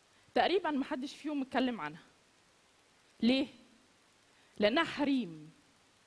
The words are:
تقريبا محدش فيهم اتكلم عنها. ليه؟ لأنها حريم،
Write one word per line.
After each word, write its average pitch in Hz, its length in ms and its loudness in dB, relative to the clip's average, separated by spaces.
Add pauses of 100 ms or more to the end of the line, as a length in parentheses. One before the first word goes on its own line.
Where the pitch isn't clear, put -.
(340)
تقريبا 320 360 2
محدش 277 460 -4
فيهم 294 260 -4
اتكلم 247 380 -2
عنها. 151 220 -8 (1160)
ليه؟ 254 260 4 (1120)
لأنها 233 260 2
حريم، 214 680 -2 (560)